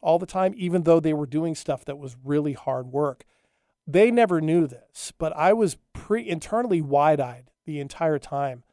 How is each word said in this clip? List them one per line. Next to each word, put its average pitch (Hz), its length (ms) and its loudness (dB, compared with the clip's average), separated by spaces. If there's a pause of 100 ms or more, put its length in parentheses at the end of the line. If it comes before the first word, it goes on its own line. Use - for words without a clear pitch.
all 165 180 2
the 185 80 -4
time, 185 300 -2
even 180 280 -2
though 165 160 6
they 156 120 0
were 147 140 -2
doing 156 280 -2
stuff - 300 -6
that 143 140 -12
was 131 240 -16
really 147 300 -2
hard 131 340 -6
work. 139 380 -4 (640)
They 196 240 6
never 214 300 4
knew 160 260 2
this, - 520 -16
but 160 160 -4
I 165 180 4
was 220 260 0 (140)
pre-, 226 360 -6
internally 196 520 -2
wide-eyed 143 680 0 (160)
the 147 140 -8
entire 151 380 -4
time 139 440 -8 (100)